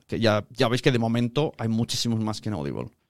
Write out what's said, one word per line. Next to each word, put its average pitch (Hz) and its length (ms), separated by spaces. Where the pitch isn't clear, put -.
que - 120
ya, 107 300
ya - 200
veis 123 120
que 147 100
de 120 60
momento 120 640
hay 117 80
muchísimos 113 520
más 110 220
que 110 80
en 104 60
Audible. 67 340